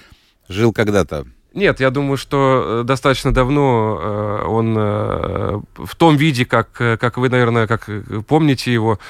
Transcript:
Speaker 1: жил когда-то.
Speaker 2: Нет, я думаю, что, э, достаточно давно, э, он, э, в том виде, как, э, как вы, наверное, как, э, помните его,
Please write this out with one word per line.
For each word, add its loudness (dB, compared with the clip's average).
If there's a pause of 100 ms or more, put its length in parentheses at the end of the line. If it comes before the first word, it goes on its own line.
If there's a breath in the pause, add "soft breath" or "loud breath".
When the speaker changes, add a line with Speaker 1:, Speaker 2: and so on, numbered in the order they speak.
(480 soft breath)
Speaker 1:
жил 2
когда-то. 0 (260)
Speaker 2:
Нет, 0
я 2
думаю, -2
что, 0
э, -4
достаточно 0
давно, 2
э, -4
он, 0
э, -2 (160)
в -12
том 6
виде, 2
как, -2
э, 0
как -2
вы, 2
наверное, 2
как, -4
э, -8
помните 2
его, 0 (120)